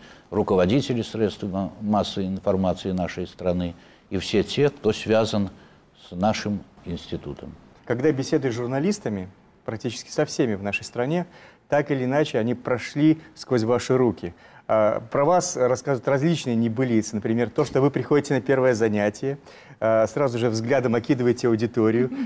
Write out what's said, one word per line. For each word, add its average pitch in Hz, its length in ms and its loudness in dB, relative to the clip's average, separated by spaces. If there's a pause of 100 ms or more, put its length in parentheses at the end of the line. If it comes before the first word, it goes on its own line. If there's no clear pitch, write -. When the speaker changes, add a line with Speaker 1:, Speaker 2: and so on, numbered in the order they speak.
(300)
Speaker 1:
руководители 104 720 2
средств 110 420 -4
ма-, 98 360 -4
массовой 101 460 0
информации 95 680 -2
нашей 90 340 -4
страны 87 480 -2 (360)
и 98 80 -2
все 95 240 0
те, 143 280 2
кто 107 220 -2
связан 107 580 0 (580)
с 92 80 -14
нашим 104 440 0 (240)
институтом. 73 680 -10 (320)
Speaker 2:
Когда 131 260 2
беседуешь 135 420 -2
с - 20 -6
журналистами, 123 720 -4 (360)
практически 113 460 -8
со 151 140 0
всеми 127 300 0
в 95 80 -6
нашей 101 220 -4
стране, 160 420 -2 (420)
так 143 220 0
или 131 140 -2
иначе 139 340 0
они 117 160 0
прошли 147 680 0 (140)
сквозь 117 300 0
ваши 120 320 2
руки. 107 360 0 (360)
А, 110 320 2 (100)
про 139 140 2
вас 175 320 2
рассказывают 127 500 0
различные 139 480 0
небылицы. 113 640 0
Например, 113 340 -2
то, 151 140 0
что 131 160 0
вы 139 100 4
приходите 139 440 0
на 127 60 2
первое 131 340 4
занятие, 107 640 0 (420)
а, 110 260 4
сразу 123 320 0
же 117 120 2
взглядом 117 440 0
окидываете 120 540 0
аудиторию, 117 600 2 (160)